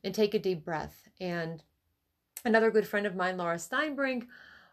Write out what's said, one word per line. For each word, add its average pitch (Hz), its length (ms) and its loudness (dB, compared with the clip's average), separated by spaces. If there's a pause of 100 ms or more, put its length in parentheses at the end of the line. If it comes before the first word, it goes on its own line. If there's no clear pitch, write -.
and 196 100 -4
take 208 200 2
a 214 60 2
deep 180 240 -2
breath. 151 440 -6 (120)
And 170 440 -6 (800)
another 220 260 6
good 202 180 4
friend 202 200 0
of 180 80 -6
mine, 185 220 0
Laura 170 180 0
Steinbrink, 262 720 -2 (460)